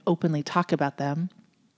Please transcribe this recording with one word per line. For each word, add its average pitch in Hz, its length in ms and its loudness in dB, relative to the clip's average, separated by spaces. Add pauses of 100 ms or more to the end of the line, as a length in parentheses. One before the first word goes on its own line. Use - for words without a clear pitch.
openly 165 360 2
talk - 300 0
about 143 240 0
them 147 320 -2 (500)